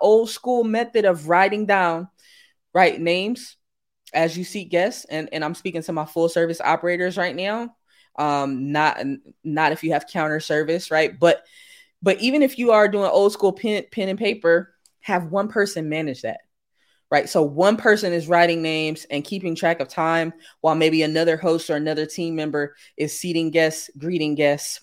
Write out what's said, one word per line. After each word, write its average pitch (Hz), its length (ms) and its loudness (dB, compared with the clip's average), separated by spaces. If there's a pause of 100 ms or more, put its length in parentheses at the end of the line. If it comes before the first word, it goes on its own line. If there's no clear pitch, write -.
old 220 300 4
school 247 340 0
method 226 400 0
of 165 240 2
writing 196 360 4
down, 180 440 0 (640)
right, 175 260 4
names 185 560 -2 (560)
as 165 240 0
you 180 60 -6
seat 175 280 -10
guests, 180 340 0
and, 156 260 -8
and 156 140 -6
I'm 160 100 -4
speaking 165 280 -8
to 180 100 -8
my 156 140 -4
full 165 220 0
service 165 320 0
operators 175 560 0
right 175 200 -4
now, 220 400 -6 (400)
um, 139 560 -2
not, 151 260 0 (440)
not 156 300 0
if 160 120 -6
you 160 80 0
have 143 140 -2
counter 156 340 -4
service, 156 500 -2
right? 156 280 0
But, 165 260 4 (580)
but 185 180 2
even 262 220 2
if 269 160 0
you 233 140 2
are 208 160 6
doing 196 220 0
old 202 220 4
school 202 200 0
pen, 214 380 -4
pen 190 200 -4
and 190 80 -6
paper, 175 560 0 (260)
have 180 300 -4
one 196 180 -2
person 202 400 -2
manage 151 340 -6
that. - 180 -8 (720)
Right? - 160 2
So 170 140 2
one 165 340 2
person 214 380 2
is 160 120 -4
writing 170 360 4
names 156 480 -4
and 147 120 -4
keeping 180 320 -6
track 170 260 0
of 131 80 -6
time 165 440 -2 (300)
while 160 120 2
maybe 160 280 2
another 160 340 2
host 165 320 -2
or 160 80 -2
another 151 300 -4
team 165 280 -6
member 147 400 -4 (220)
is 151 200 -6
seating 165 340 -2
guests, 156 480 0
greeting 156 360 -2
guests, 147 480 0